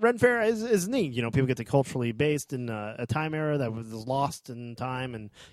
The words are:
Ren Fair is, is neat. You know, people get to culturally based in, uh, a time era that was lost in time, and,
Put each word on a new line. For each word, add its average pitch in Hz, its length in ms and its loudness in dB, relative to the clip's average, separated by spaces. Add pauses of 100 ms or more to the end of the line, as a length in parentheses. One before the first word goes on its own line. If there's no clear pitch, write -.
Ren 233 180 4
Fair 240 240 4
is, 220 180 2
is 214 280 2
neat. 214 240 0
You 120 100 0
know, 117 80 0
people 131 160 4
get 123 120 0
to 117 60 -4
culturally 131 460 2
based 147 420 0
in, 123 160 -6
uh, 107 300 -6
a 123 80 -4
time 156 260 -2
era 151 260 0
that 120 140 0
was 110 200 -8
lost 131 580 -2
in 120 240 -10
time, 127 400 -6
and, 107 160 -10 (220)